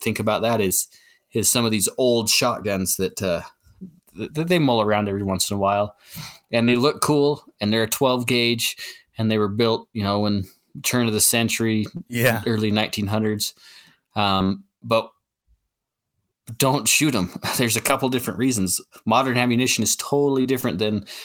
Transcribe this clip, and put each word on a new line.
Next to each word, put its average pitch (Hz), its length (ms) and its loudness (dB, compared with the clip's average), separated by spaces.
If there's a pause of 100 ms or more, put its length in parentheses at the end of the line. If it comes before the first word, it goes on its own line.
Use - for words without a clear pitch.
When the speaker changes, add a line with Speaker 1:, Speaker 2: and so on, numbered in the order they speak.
Speaker 1:
think 110 180 -2
about 104 220 0
that 113 200 0
is, 92 260 0 (440)
is 107 180 0
some 120 160 2
of 113 60 0
these 107 260 0
old 120 320 2
shotguns 101 680 -2
that, 92 260 -4
uh, 87 180 0 (720)
th-, 104 180 -10
that 160 160 -2
they 180 100 4
mull 127 220 4
around 104 280 2
every 98 140 -2
once 95 260 -2
in 104 60 -4
a 101 40 -2
while, 101 360 0 (560)
and 117 180 2
they 123 60 4
look 135 260 2
cool, 147 420 2 (160)
and 104 140 0
they're 113 100 2
a 113 60 -2
twelve 127 380 0
gauge, 120 480 0 (420)
and 110 140 0
they 110 80 2
were 104 80 2
built, 113 460 0
you 107 100 -4
know, 101 240 0
in 101 180 0 (380)
turn 123 240 0
of 110 60 0
the 107 80 0
century, 113 640 0 (240)
Speaker 2:
Yeah. 117 360 2
Speaker 1:
early 107 260 0
nineteen 107 360 -2
hundreds. 107 460 -2 (640)
Um, 98 500 0 (180)
but 113 260 0 (1500)
don't 135 300 0
shoot 143 280 2
'em. 92 160 0 (120)
<laughs> - 140 -4
There's 120 180 2
a 113 60 -2
couple 135 280 2
different 120 300 -4
reasons. 113 400 0 (260)
Modern 123 320 2
ammunition 123 460 2
is - 120 0
totally 139 500 0
different 127 340 -2
than, 107 260 -2 (200)